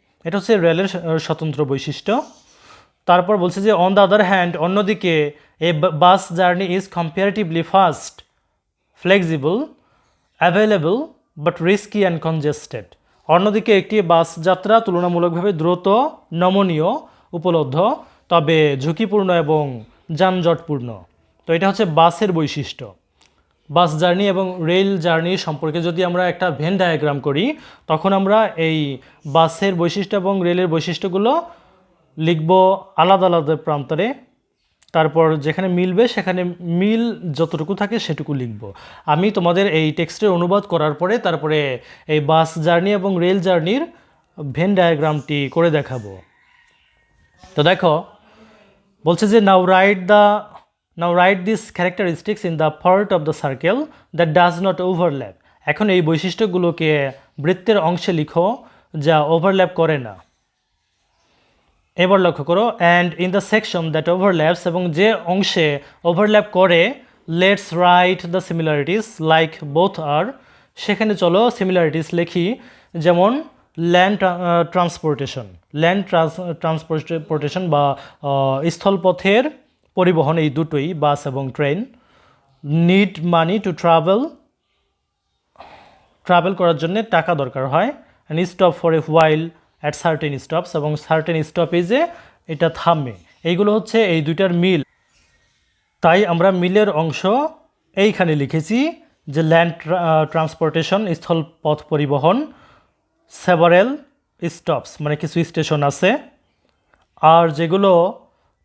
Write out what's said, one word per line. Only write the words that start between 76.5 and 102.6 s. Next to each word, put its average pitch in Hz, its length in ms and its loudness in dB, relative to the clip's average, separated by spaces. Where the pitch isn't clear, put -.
ট্রান্সপোর্টেশন 160 1160 -6
বা, 143 280 2
আহ, 139 480 -2
স্থলপথের 190 800 0
পরিবহন, 165 420 2
এই 156 120 0
দুটোই, 156 440 -4
বাস 143 340 -2
এবং 135 240 -6
ট্রেন। 151 340 -2
Need 175 480 2
money 175 360 0
to 196 140 -4
travel, 175 560 2
ট্রাভেল 175 280 2
করার 170 240 0
জন্য 175 260 -4
টাকা 175 320 -2
দরকার 135 320 -4
হয়। 170 240 0
And 156 100 -4
stop 180 420 0
for 165 180 0
a - 20 0
while 156 380 2
at 151 100 -4
certain 151 400 -4
stops, 160 300 -6
এবং 151 220 -4
সার্টেন 160 480 -2
স্টপেজে 175 640 -2
এটা 165 220 -2
থামে। 156 440 -2
এইগুলো 202 320 0
হচ্ছে 220 300 0
এই 165 160 0
দুইটার 165 320 -2
মিল। 175 300 2
তাই 180 240 4
আমরা 180 260 2
মিলের 185 380 0
অংশ 160 360 -4
এইখানে 190 400 0
লিখেছি 180 640 -2
যে 156 160 -2
ল্যান্ড 165 300 2
ট্রা-, 165 240 -6
আহ, 160 280 2
ট্রান্সপোর্টেশন, 165 880 -2
স্থলপথ 156 760 -4
পরিবহন, 151 600 0